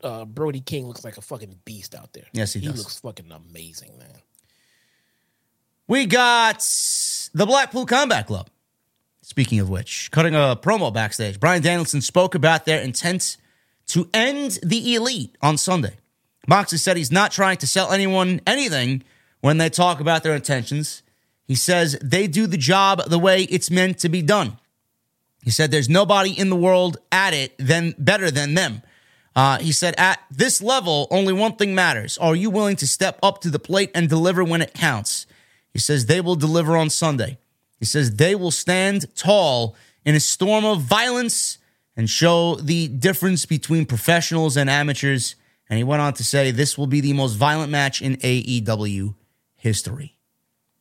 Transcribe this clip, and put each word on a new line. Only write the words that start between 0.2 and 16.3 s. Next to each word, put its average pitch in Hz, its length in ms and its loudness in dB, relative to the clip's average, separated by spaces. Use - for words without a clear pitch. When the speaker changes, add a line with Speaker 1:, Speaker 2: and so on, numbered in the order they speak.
Speaker 1:
Brody 135 360 -6
King 135 260 -8
looks 120 160 -18
like 117 140 -18
a 110 40 -20
fucking 101 440 -16
beast 104 300 -18
out - 180 -20
there. - 180 -20
Speaker 2:
Yes, 110 220 -6
he 101 80 -8
Speaker 1:
He 139 60 -6
Speaker 2:
does. 139 120 -6
Speaker 1:
looks - 200 -14
fucking 92 320 -18
amazing, 82 680 -20
man. 64 220 -20
Speaker 2:
We 262 180 2
got 233 540 4
the 180 120 0
Blackpool 254 400 0
Combat 240 420 0
Club. 92 220 -8
Speaking - 380 -2
of 95 100 -2
which, - 420 -10
cutting 160 240 2
a 139 240 2
promo 175 340 -2
backstage, 107 460 -4
Bryan 170 220 2
Danielson 165 400 0
spoke 185 340 2
about 160 300 2
their 156 160 0
intent 175 560 -6
to 175 260 -2
end 262 500 0
the 233 320 0
Elite 233 460 -4
on 147 160 2
Sunday. 170 400 -2